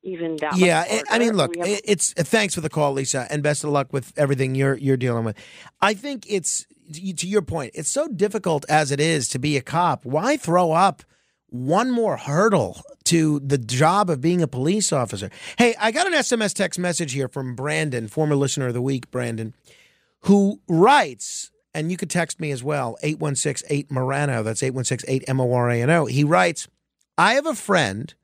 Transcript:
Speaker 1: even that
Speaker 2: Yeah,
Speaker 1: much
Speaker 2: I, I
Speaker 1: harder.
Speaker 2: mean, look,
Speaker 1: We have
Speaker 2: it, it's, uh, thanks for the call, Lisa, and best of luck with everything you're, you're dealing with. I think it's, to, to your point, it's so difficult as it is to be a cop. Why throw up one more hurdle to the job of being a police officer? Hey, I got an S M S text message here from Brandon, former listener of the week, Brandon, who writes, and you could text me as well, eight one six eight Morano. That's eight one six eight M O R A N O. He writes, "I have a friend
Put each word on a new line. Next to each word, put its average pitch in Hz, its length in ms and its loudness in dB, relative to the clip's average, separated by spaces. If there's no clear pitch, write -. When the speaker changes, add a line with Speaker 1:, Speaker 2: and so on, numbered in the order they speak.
Speaker 1:
even 165 380 -6
that 151 160 -2
Speaker 2:
Yeah, 175 240 4
Speaker 1:
much - 80 -4
Speaker 2:
I, 208 60 -2
I 220 140 -2
Speaker 1:
harder. 233 160 2
Speaker 2:
mean, 220 120 2
look, 180 160 2
Speaker 1:
We 170 80 -8
have 175 80 -2
Speaker 2:
it, 202 160 -2
it's, - 340 0
uh, 165 60 0
thanks 208 300 0
for 180 60 -6
the 156 80 -6
call, 147 240 0
Lisa, 135 380 -4
and 147 120 -4
best 147 220 0
of 147 60 -2
luck 139 220 0
with 135 240 -6
everything 135 380 0
you're, 135 220 2
you're 135 200 2
dealing 120 280 0
with. 110 120 -4
I 208 140 2
think 254 340 -10
it's, - 380 -4
to, 185 200 -8
to 165 160 -6
your 202 140 2
point, 151 320 -6
it's 156 160 -6
so 294 180 -2
difficult 185 600 -2
as 151 220 4
it 139 100 -2
is 156 280 0
to 135 100 -4
be 147 180 0
a 123 60 -2
cop. 165 420 0
Why 175 320 0
throw 170 360 2
up 175 320 2
one 160 460 0
more 220 240 0
hurdle 151 680 2
to 156 340 2
the 139 200 0
job 156 520 2
of 139 100 -2
being 170 220 2
a 139 60 0
police 170 440 0
officer? 104 380 -4
Hey, 233 200 4
I 220 140 0
got 349 160 0
an 349 60 0
S 269 180 2
M 226 100 0
S 202 100 -2
text 185 280 -2
message 170 320 -2
here 135 160 -2
from 127 260 -8
Brandon, 135 540 -4
former 151 260 0
listener 139 320 0
of 117 80 -2
the 123 80 -2
week, 131 300 -4
Brandon, 117 420 -6
who 202 460 2
writes, 180 840 2
and 160 160 -4
you 185 60 -2
could 170 140 -8
text 170 300 -2
me 156 100 -4
as 127 120 -6
well, 131 400 -4
eight 151 160 -2
one 151 160 -2
six - 360 -4
eight 143 200 -2
Morano. 135 520 0
That's 110 200 -2
eight 131 120 -2
one 127 100 -4
six 123 240 -4
eight 135 200 0
M 131 120 2
O 123 120 2
R 123 180 2
A 117 100 2
N 127 100 2
O. 165 160 4
He 131 180 2
writes, 170 440 2
"I 202 180 4
have 285 120 0
a 311 80 -2
friend 151 580 0